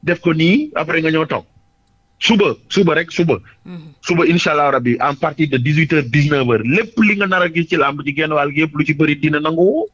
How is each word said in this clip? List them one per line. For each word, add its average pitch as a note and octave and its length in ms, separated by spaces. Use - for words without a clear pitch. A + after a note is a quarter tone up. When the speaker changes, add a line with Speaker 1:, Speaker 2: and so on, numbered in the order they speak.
Speaker 1:
def F3 180
ko E3 120
nii, F#3+ 420
après D#3+ 260
nga D#3+ 100
ñëw D#3+ 140
toog. D3 200
Suba, G3 360
suba E3+ 260
rek, E3+ 160
suba. E3 240
Speaker 2:
Mhm. E3 260
Speaker 1:
Suba, E3+ 240
incha E3+ 260
allah D3 200
rabbi, A#2+ 280
en C#3+ 140
partir D3+ 360
de C3+ 80
dix-huit D3 360
heures, D3+ 160
dix-neuf C#3+ 400
heures, A2 160
lépp G#3 320
li G#3+ 180
nga G3+ 120
nar F#3 160
a F3 100
gis E3 140
ci F3+ 100
làmb C#3+ 260
ci C#3+ 120
genn D#3 180
wàll D3 220
gi D3+ 80
yëpp, D#3 120
lu D3+ 100
ci D#3 100
bëri D3 240
dina D3+ 200
nangu. F3+ 540